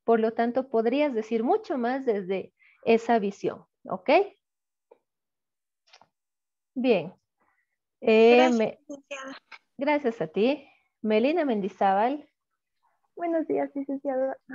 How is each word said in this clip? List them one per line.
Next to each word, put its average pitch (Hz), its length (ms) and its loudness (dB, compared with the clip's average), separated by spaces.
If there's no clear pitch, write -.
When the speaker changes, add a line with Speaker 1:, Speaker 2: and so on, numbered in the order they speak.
Speaker 1:
por 233 140 4
lo 220 140 0
tanto 240 360 -2
podrías 240 460 0
decir 226 300 -4
mucho 349 340 -2
más 254 260 -4
desde 196 480 -4
esa 226 340 2
visión, 196 460 -6
¿ok? - 260 -4
Bien. 220 400 0
Eh, 226 360 6
Speaker 2:
Gracias, 247 220 4
Speaker 1:
me-, 220 200 -2
Speaker 2:
licenciada. 277 480 -14
Speaker 1:
gracias 285 440 -2
a 160 60 -6
ti. 254 400 -2
Melina 247 420 0
Mendizábal. 208 840 -2
Speaker 3:
Buenos 330 320 -4
días, 285 280 -2
licenciada. 269 600 -4